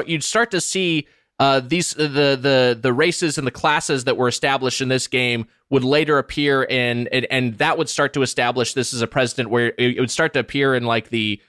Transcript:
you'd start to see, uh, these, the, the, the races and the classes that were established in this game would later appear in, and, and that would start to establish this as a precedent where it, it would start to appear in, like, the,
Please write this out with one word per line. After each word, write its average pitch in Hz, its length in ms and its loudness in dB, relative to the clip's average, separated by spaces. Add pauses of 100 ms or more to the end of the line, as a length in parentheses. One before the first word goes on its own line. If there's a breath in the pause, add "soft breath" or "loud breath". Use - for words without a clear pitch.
you'd 160 160 -4
start 233 300 -2
to 175 80 0
see, 170 480 -2 (320 soft breath)
uh, 135 180 4
these, 139 360 -2
the, 151 120 -2
the, 135 760 2
the 127 120 2
races 160 440 0
and 139 100 -2
the 127 40 -2
classes 151 540 -2
that 127 120 0
were 123 120 2
established 131 520 -2
in 131 80 -2
this 131 200 0
game 120 400 -2 (220 soft breath)
would 135 120 2
later 147 360 2
appear 139 440 0
in, 120 460 0
and, 127 200 -2
and 127 300 -2
that 151 180 2
would 160 120 -2
start 139 240 0
to 139 100 0
establish 120 520 0
this 131 200 -2
as 117 80 -2
a 113 60 -2
precedent 120 420 -2
where 120 260 2
it, 123 200 0
it - 40 -2
would 127 100 0
start 160 240 -2
to 143 40 0
appear 135 380 0
in, 120 80 -2
like, 117 240 -2
the, 107 400 -2